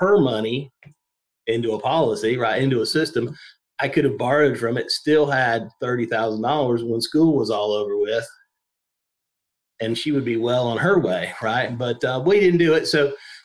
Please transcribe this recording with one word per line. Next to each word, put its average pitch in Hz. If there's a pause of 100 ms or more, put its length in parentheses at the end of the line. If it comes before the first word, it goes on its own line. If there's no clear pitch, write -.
her 196
money 123 (720)
into 113
a 107
policy, 123
right, 117
into 131
a 107
system, 123 (440)
I 139
could 143
have 127
borrowed 131
from 117
it, -
still 151
had 120 (120)
thirty 123
thousand 110
dollars 123
when 113
school 156
was 113
all 104
over 104
with, 110 (1500)
and 113
she 151
would 131
be 117
well 120
on 120
her 185
way, 92 (100)
right? 120
But, 120
uh, 131
we 202
didn't 180
do 165
it. 160
So, 143 (320)